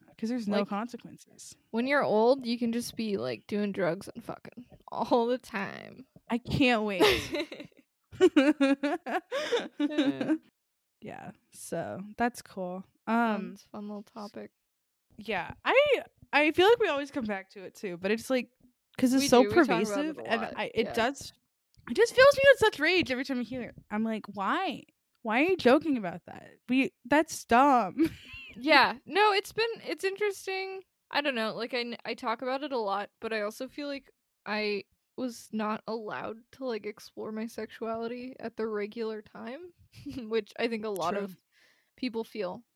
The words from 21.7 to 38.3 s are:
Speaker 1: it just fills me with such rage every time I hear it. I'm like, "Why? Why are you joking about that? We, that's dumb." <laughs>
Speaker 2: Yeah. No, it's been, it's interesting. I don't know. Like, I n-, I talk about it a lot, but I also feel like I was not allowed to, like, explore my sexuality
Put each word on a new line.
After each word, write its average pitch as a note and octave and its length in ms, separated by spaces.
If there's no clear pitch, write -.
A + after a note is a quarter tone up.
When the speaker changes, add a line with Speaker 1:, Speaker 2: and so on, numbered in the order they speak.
Speaker 1:
it A#3 60
just A4+ 180
fills C#5 220
me C5+ 60
with - 80
such G#4 200
rage D#4+ 320
every B3 120
time B3 160
I A#3 40
hear B3 180
it. - 140
I'm G#3+ 140
like, A3 240
"Why? A#3 560
Why A#3 200
are F4+ 80
you F#4 60
joking C#4+ 420
about F3+ 280
that? - 260
We, B3+ 240
that's D4+ 380
dumb." B3 680
<laughs> - 60
Speaker 2:
Yeah. B3 520
No, G4+ 260
it's G4 200
been, A4+ 160
it's E4+ 180
interesting. F#4+ 800
I C#4+ 100
don't C#4+ 140
know. A3 200
Like, A#3+ 200
I A#3+ 60
n-, A#3+ 240
I A3+ 100
talk B3 280
about C4 200
it C#4 100
a B3+ 60
lot, G3+ 320
but A3+ 120
I D#4 100
also C4 260
feel C#4+ 200
like C#4 220
I G#3 380
was B3 360
not G#3+ 340
allowed G#3+ 520
to, C4+ 140
like, G#3+ 200
explore G#3+ 460
my A3 140
sexuality A#3 960